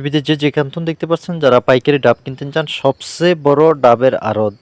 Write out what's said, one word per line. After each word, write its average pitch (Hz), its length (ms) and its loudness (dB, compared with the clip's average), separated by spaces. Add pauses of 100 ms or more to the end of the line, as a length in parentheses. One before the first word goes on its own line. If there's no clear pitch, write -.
বিদেশ 147 260 -2
যে 156 140 2
যেখান 147 260 -2
থেকে 165 200 -8
দেখতে 160 200 -8
পাচ্ছেন, 165 240 -4 (100)
যারা 127 140 6 (100)
পাইকারি 139 380 2
ডাব 120 180 2
কিনতে 135 200 -12 (100)
চান, 156 120 -4 (160)
সবচেয়ে 165 540 -2 (120)
বড় 143 160 4 (200)
ডাবের 120 320 4 (140)
আড়ত 107 320 -2